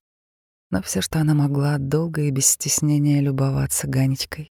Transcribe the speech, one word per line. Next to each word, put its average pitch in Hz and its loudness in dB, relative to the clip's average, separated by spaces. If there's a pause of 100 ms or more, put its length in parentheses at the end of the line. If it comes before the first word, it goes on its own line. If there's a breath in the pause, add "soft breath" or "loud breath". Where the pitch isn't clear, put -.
(680)
но 185 -2
все, - -4
что - -2
она 151 2
могла, 143 0
долго 156 -2
и 147 0
без 135 0
стеснения 147 2
любоваться 135 -2
Ганечкой, 135 -2